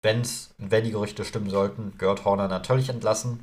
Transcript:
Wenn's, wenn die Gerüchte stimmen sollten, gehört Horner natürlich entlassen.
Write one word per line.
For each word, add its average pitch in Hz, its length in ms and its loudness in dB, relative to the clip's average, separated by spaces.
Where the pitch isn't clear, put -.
Wenn's, 117 560 0
wenn 110 260 2
die 113 80 -2
Gerüchte 104 320 -4
stimmen 104 260 -4
sollten, 98 480 -2
gehört 98 260 0
Horner 98 240 2
natürlich 127 400 0
entlassen. 117 540 -2